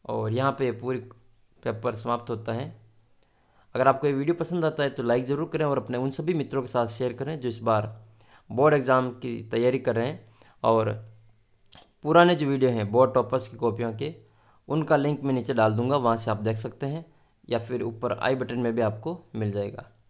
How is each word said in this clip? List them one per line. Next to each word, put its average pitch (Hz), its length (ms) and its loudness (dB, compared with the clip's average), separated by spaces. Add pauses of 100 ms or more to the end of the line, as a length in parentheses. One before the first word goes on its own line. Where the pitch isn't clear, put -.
और 110 280 -4
यहाँ 135 260 0
पे 127 120 0
पूरी 120 280 -6 (640)
पेपर 110 320 -4
समाप्त 117 340 -4
होता 113 240 -6
है। 143 260 -8 (960)
अगर 127 120 4
आपको 135 200 2
ये 143 60 2
वीडियो 143 200 0
पसंद 170 320 -2
आता 151 180 0
है, 139 60 0
तो 135 140 -6
लाइक 120 200 2
ज़रूर 139 260 -2
करें 156 160 -2
और 139 120 0
अपने 120 200 -4
उन 135 120 -2
सभी 156 240 -4
मित्रों 139 280 -2
के 120 60 -10
साथ 120 200 0
शेयर 120 260 -4
करें, 139 260 -8
जो 123 100 -4
इस 110 80 -6
बार 110 480 -2 (460)
बोर्ड 143 220 6
एग्जाम 127 380 2
की 117 380 -10
तैयारी 127 300 2
कर 123 160 -2
रहे 117 120 0
हैं। - 260 -10 (300)
और 110 500 2 (920)
पुराने 170 320 8
जो 143 120 -2
वीडियो 131 240 4
हैं 104 200 -2
बोर्ड 127 220 6
टॉपर्स 127 340 0
की 113 100 -16
कॉपियों 113 360 -2
के, 143 220 -8 (520)
उनका 156 280 2
लिंक 143 260 0
मैं 135 120 0
नीचे 127 200 -2
डाल 110 200 4
दूंगा, 127 240 2
वहाँ 117 200 2
से 113 140 -4
आप 104 60 0
देख 110 200 -2
सकते 123 280 -10
हैं, 160 280 -8 (360)
या 117 100 -2
फिर 113 240 -6
ऊपर 120 300 -4
आई 131 220 0
बटन 123 240 -4
में 117 160 0
भी 120 60 0
आपको 113 420 -4 (120)
मिल 107 160 -4
जाएगा। 101 400 -8 (180)